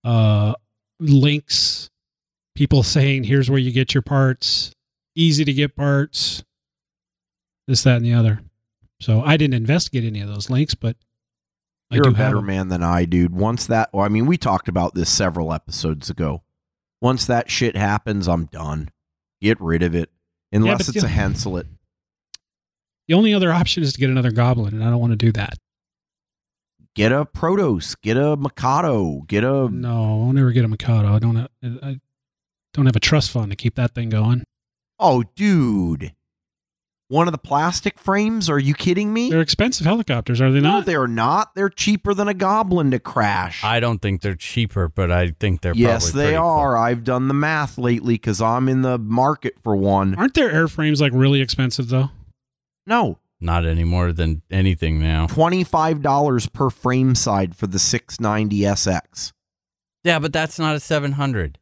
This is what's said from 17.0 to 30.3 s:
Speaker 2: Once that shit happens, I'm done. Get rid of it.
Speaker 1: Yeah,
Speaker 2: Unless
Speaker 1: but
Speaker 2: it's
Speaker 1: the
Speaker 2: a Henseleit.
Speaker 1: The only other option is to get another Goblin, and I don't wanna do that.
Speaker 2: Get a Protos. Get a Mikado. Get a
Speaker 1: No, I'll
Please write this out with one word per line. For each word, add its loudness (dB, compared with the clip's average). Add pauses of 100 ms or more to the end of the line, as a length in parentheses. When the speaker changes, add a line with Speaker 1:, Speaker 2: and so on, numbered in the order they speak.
Speaker 2:
Once 0
that 0
shit -2
happens, -2
I'm 0
done. -10 (520)
Get 0
rid 0
of 0
it. -4 (420)
Speaker 1:
Yeah, 0
Speaker 2:
Unless 0
Speaker 1:
but -6
Speaker 2:
it's 0
Speaker 1:
the -2
Speaker 2:
a -2
Henseleit. -4 (1400)
Speaker 1:
The 2
only 6
other 2
option 0
is 0
to -8
get 2
another 2
Goblin, 2
and -4
I 2
don't 2
wanna 2
do 4
that. -6 (1400)
Speaker 2:
Get 2
a 0
Protos. -2
Get -2
a 2
Mikado. -2
Get 0
a 0
Speaker 1:
No, -2
I'll 0